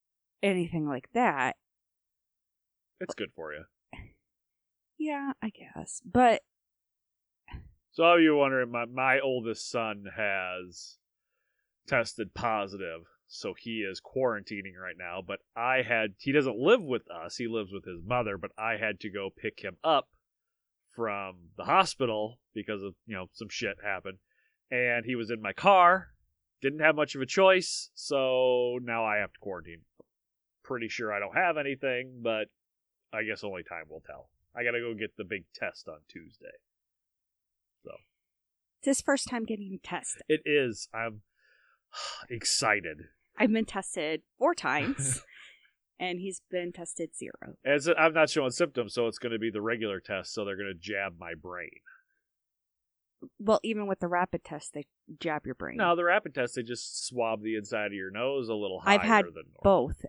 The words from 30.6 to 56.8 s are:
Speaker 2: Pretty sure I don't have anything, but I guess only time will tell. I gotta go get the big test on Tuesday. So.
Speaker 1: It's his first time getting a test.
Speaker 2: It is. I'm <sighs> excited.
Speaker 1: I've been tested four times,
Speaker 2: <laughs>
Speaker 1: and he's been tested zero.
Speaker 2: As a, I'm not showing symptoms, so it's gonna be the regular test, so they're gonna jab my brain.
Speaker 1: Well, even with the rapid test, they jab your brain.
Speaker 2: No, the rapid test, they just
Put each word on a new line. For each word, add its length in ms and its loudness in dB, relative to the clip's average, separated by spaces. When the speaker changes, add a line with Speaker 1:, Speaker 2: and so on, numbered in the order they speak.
Speaker 2:
Pretty 240 -6
sure 260 -6
I 60 0
don't 160 -4
have 220 2
anything, 640 -4
but 240 0
I 100 -2
guess 200 -6
only 200 -8
time 260 -12
will 180 -16
tell. 220 -18
I 80 -4
gotta 160 0
go 140 -6
get 240 -8
the 80 -8
big 180 -8
test 360 -8
on 80 -14
Tuesday. 380 -20
So. 80 -16
Speaker 1:
It's 60 -12
his 20 -6
first 260 0
time 160 -4
getting 300 -8
a 120 -12
test. 440 -8
Speaker 2:
It 160 2
is. 480 0
I'm 280 -6
<sighs> 380 -12
excited. 720 0
Speaker 1:
I've 140 4
been 140 2
tested 560 -4
four 160 4
times, 680 -2
Speaker 2:
<laughs> 380 -20
Speaker 1:
and 200 -6
he's 300 -8
been 220 -4
tested 440 -8
zero. 400 -14
Speaker 2:
As 220 4
a, 120 6
I'm 140 6
not 160 6
showing 220 2
symptoms, 420 0
so 140 2
it's 120 -4
gonna 200 -2
be 120 -2
the 100 -4
regular 380 -2
test, 340 -6
so 120 -4
they're 120 -4
gonna 220 -6
jab 400 -4
my 140 -10
brain. 380 -12
Speaker 1:
Well, 240 2
even 240 -4
with 140 -4
the 80 -2
rapid 340 0
test, 300 -12
they 120 -10
jab 260 -4
your 100 -8
brain. 220 -8
Speaker 2:
No, 180 4
the 80 0
rapid 320 2
test, 200 -2
they 60 -2
just 460 -8